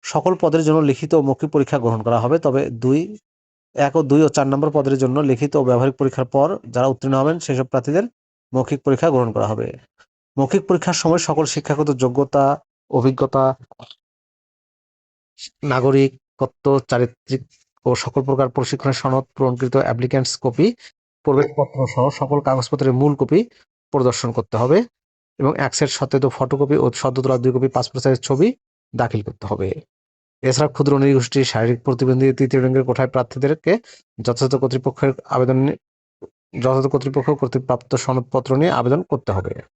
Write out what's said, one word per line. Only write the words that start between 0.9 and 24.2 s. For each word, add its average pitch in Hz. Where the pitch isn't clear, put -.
লিখিত 147
ও 147
মৌখিক 147
পরীক্ষা 143
গ্রহণ 113
করা 120
হবে, 139
তবে 139
দুই, 135
এক 143
ও -
দুই 147
ও -
চার 139
নম্বর 147
পদের 135
জন্য 131
লিখিত 135
ও -
ব্যবহারিক 127
পরীক্ষার 131
পর 143
যারা 127
উত্তীর্ণ 135
হবেন, 151
সেসব 131
প্রার্থীদের 143
মৌখিক 131
পরীক্ষা 143
গ্রহণ 120
করা 110
হবে। 110
মৌখিক 139
পরীক্ষার 175
সময় 170
সকল 156
শিক্ষাগত 147
যোগ্যতা, 135
অভিজ্ঞতা, 135
নাগরিকত্ব, 135
চারিত্রিক 123
ও 127
সকল 135
প্রকার 135
প্রশিক্ষণের 135
সনদ 135
পূরণকৃত 127
অ্যাপ্লিক্যান্টস 127
কপি, 135
প্রবেশপত্র 139
সহ 127
সকল 143
কাগজপত্রের 131
মূল 147
কপি 147
প্রদর্শন 123